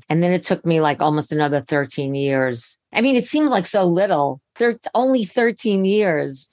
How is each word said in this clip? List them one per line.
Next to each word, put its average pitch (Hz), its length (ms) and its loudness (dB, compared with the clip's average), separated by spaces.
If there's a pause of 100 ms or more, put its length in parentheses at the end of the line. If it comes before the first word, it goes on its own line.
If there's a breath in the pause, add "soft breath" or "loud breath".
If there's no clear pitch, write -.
And 165 140 2
then 175 80 2
it 180 140 0
took 175 200 -2
me, 165 160 2
like, 147 200 0
almost 151 320 0
another 147 280 0
thirteen 139 540 -4
years. 135 640 -2 (140)
I - 80 -2
mean, 262 160 2
it 240 100 0
seems 302 240 0
like 196 160 0
so 196 180 0
little. 170 560 0 (140)
Thir-, 233 240 -2 (160)
only 254 300 2
thirteen 208 600 0
years 165 680 0